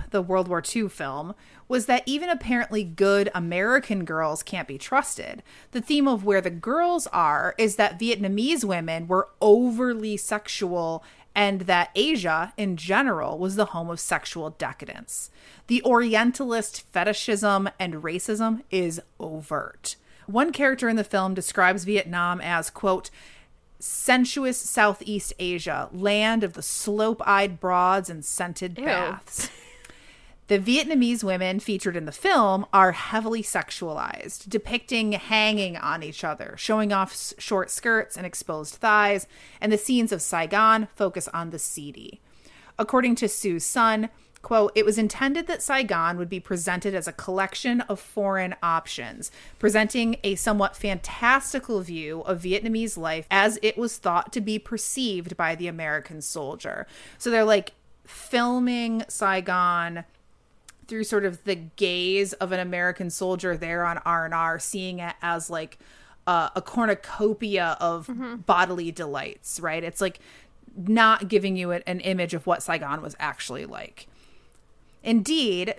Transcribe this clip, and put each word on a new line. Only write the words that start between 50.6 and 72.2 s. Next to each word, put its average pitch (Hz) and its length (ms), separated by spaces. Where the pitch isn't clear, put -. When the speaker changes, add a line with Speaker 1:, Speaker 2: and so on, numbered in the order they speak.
Speaker 1:
fantastical 233 1040
view 165 400
of 170 220
Vietnamese 214 560
life 160 320
as 208 320
it 214 160
was 226 180
thought 175 380
to 240 80
be 214 160
perceived 208 800
by 165 160
the 175 140
American 156 520
soldier." - 640
So - 140
they're, 226 140
like, 208 280
filming 240 1040
Saigon 180 960
through 220 180
sort 208 200
of 180 200
the 202 100
gaze 180 800
of 185 180
an 185 80
American 180 480
soldier 180 480
there 170 300
on 170 180
R 165 220
and 160 80
R, 165 240
seeing 185 400
it 170 240
as, 170 260
like, 165 300
uh, 170 280
a 185 60
cornucopia 208 1200
of 170 260
Speaker 2:
Mm-hmm. 247 360
Speaker 1:
bodily 175 500
delights, 147 680
right? 165 220
It's, 170 200
like, 185 180
not 220 520
giving 190 280
you 180 140
an, 175 160
an 180 140
image 180 340